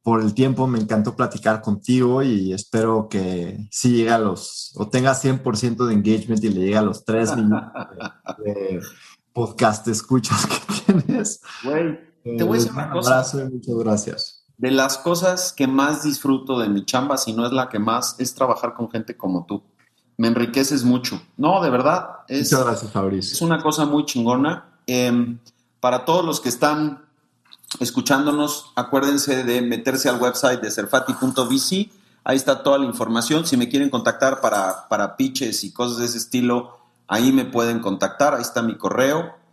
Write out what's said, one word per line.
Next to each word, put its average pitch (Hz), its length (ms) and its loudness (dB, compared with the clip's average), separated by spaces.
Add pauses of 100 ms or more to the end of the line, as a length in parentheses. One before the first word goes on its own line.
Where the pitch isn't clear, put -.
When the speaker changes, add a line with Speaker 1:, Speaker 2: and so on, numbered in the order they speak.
Speaker 1:
por 113 200 2
el 104 120 2
tiempo. 131 340 2
Me 117 120 0
encantó 110 360 0
platicar 110 460 -2
contigo 127 640 2
y 98 280 0
espero 110 580 0
que 95 640 -4
sí 123 240 2
llegue 113 160 2
a 113 80 4
los, - 560 -4
o 107 140 -6
tenga 131 260 2
cien 131 240 0
por 123 160 -2
ciento 120 300 0
de 113 80 2
engagement 107 500 2
y 110 60 2
le 92 100 0
llegue 98 180 2
a 107 40 4
los 101 240 -2
tres 110 300 0
millones 107 260 4 (760)
de, 104 140 -4
de 95 280 -4 (500)
podcast 113 560 0
escuchas - 580 0
que - 480 -2
tienes. - 460 0 (240)
Speaker 2:
Güey, 156 480 -4 (260)
te 113 60 0
voy 117 140 2
a - 40 2
decir 113 100 0
Speaker 1:
Eh, - 40 -12
Speaker 2:
una 143 120 -4
Speaker 1:
un - 60 -8
Speaker 2:
cosa. 175 180 0
Speaker 1:
abrazo 131 300 2
y 131 100 -6
muchas 123 240 -6
gracias. - 680 -2 (120)
Speaker 2:
De 127 140 0
las 135 260 4
cosas 180 540 0
que 135 160 0
más 147 360 0
disfruto 135 560 0
de 107 100 0
mi 98 160 0
chamba, 135 320 0
si 110 160 -4
no 117 120 0
es 120 60 -2
la 127 180 0
que 107 100 -4
más, 113 400 0
es 123 140 -4
trabajar 120 420 0
con 113 140 -6
gente 113 280 -8
como 92 280 -2
tú. 101 180 -8 (520)
Me 113 120 2
enriqueces 120 580 2
mucho. 123 360 2 (160)
No, 170 240 2
de 156 80 2
verdad. 143 380 2 (200)
Es, 139 240 -2
Speaker 1:
Muchas 131 140 4
gracias, 113 260 -2
Fabris. 98 420 -2
Speaker 2:
es - 80 -4
una 165 200 2
cosa 151 240 0
muy 147 200 0
chingona. 131 640 0 (180)
Em, 120 520 0 (420)
para 127 240 0
todos 170 180 2
los 165 160 -2
que 127 100 -2
están 151 540 0 (760)
escuchándonos, 143 960 0
acuérdense 135 680 0
de 123 180 0
meterse 120 460 -2
al 123 140 0
website 127 400 0
de 107 100 -6
serfati 127 420 -2
punto 131 320 0
V 127 120 0
C. 190 320 -2 (340)
Ahí 135 140 0
está 135 260 0
toda 139 140 4
la 135 80 0
información. 117 600 -2
Si 131 120 2
me 120 100 2
quieren 139 220 0
contactar 131 500 0
para, 101 480 0
para 101 300 -2
pitches 131 460 -2
y 101 100 -12
cosas 120 240 -4
de 120 80 -2
ese 120 140 -6
estilo, 120 580 -2 (300)
ahí 120 260 2
me 131 100 4
pueden 117 360 0
contactar. 98 560 0
Ahí 120 80 -4
está - 180 -4
mi 110 160 -2
correo. 135 560 0 (200)